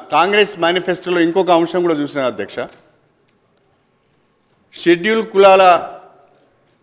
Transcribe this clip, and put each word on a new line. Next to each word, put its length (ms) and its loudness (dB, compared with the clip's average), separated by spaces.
కాంగ్రెస్ 480 0
మేనిఫెస్టోలో 600 -2
ఇంకొక 320 0
అంశం 300 0
కూడా 120 0
చూసిన 280 -6
అధ్యక్ష, 340 -6
షెడ్యూల్ 520 -2
కులాల 640 4